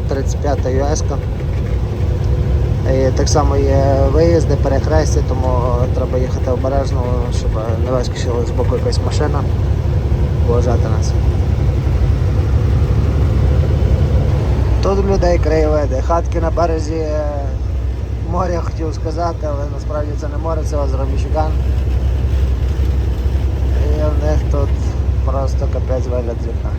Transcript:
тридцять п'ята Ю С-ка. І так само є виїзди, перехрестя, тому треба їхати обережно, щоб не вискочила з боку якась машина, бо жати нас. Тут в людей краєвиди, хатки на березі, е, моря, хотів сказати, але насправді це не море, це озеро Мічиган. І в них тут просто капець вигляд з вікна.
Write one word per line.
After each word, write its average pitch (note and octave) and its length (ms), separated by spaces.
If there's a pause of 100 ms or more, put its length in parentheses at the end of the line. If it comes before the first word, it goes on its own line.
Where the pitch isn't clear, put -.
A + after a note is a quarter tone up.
тридцять C3+ 320
п'ята C3+ 280
Ю C3+ 240
С-ка. - 240 (1800)
І C3 220
так C#3+ 120
само C#3 280
є C3+ 400 (160)
виїзди, D#3+ 500
перехрестя, C#3+ 680
тому C3 200 (460)
треба B2+ 240
їхати - 320
обережно, C3 520 (360)
щоб G#2+ 120 (340)
не B2 60
вискочила A#2+ 560
з - 40
боку B2 260
якась B2 300
машина, C#3+ 340 (1080)
бо A#2+ 120
жати - 280 (100)
нас. - 140 (3750)
Тут F#3+ 160
в F#3+ 120
людей F3 280
краєвиди, D3+ 680
хатки E3+ 340
на E3 100
березі, D#3+ 440
е, D3+ 300 (1080)
моря, F3 340
хотів D#3+ 300
сказати, D#3+ 520
але D3 180 (100)
насправді D3 460
це D#3 80
не D3 80
море, D#3+ 280
це D3 120
озеро C#3+ 360
Мічиган. D3+ 400 (2250)
І - 100
в - 320
них - 120 (120)
тут - 180 (560)
просто C3 480
капець B2+ 340
вигляд B2 360
з B2+ 40
вікна. - 320